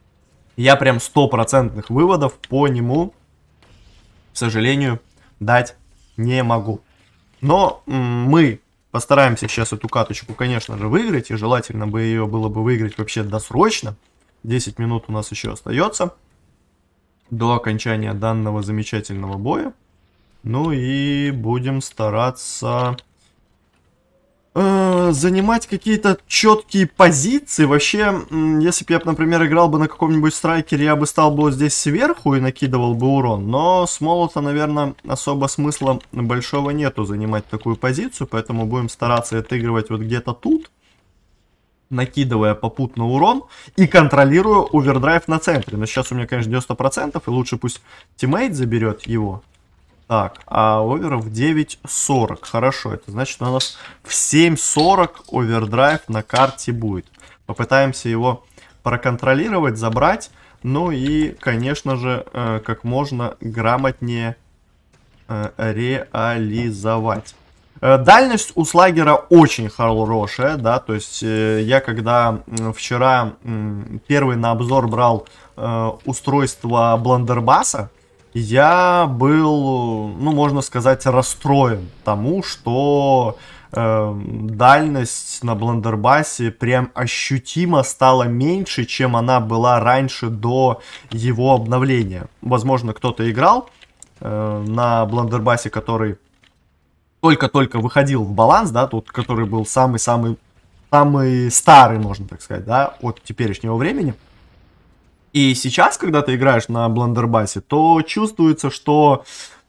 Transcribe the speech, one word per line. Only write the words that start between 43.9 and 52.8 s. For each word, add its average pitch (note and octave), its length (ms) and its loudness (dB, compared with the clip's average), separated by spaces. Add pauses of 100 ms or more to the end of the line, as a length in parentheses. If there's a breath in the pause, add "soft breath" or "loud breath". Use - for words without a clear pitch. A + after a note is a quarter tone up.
овердрайв C#3+ 540 2
на D#3+ 120 0
центре. C3+ 380 -2
Но G#2 80 -4
сейчас - 260 -4
у B2 40 -4
меня, A#2+ 120 -6
конечно, A#2 220 -4
девяносто B2 260 -4
процентов, D#3+ 520 -4
и - 40 -2
лучше B2 260 -2
пусть - 240 -8 (360 soft breath)
тиммейт F3+ 380 0
заберет A2+ 520 -2
его. G#2+ 340 -4 (640)
Так, G#2 400 -2
а A2 340 2
оверов B2 500 -4
девять D3 560 -2
сорок. - 580 -2
Хорошо, A#2 480 -2